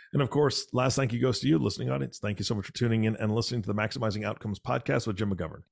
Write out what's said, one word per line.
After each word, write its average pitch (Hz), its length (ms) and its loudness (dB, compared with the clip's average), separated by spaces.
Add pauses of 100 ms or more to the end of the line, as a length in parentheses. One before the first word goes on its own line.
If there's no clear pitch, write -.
(140)
And 143 80 2
of 127 80 0
course, 143 420 2
last 127 240 2
thank 135 160 2
you 117 80 -2
goes 127 200 2
to 131 100 0
you, 160 80 6
listening 120 320 -2
audience. 135 280 -4
Thank 104 220 -4
you 104 60 -4
so 117 100 0
much 101 100 -4
for - 80 -14
tuning 113 300 2
in 110 140 2
and 107 180 0
listening 117 280 0
to 98 40 -12
the 107 60 0
Maximizing 107 500 -2
Outcomes 104 340 -4
podcast 127 480 0
with 101 120 -2
Jim 101 160 0
McGovern. 85 380 -6